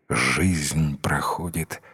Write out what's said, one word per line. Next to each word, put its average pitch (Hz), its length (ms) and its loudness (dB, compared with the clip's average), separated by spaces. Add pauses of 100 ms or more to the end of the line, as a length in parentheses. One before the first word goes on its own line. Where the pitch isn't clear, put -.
жизнь 76 880 2
проходит 80 840 -4 (120)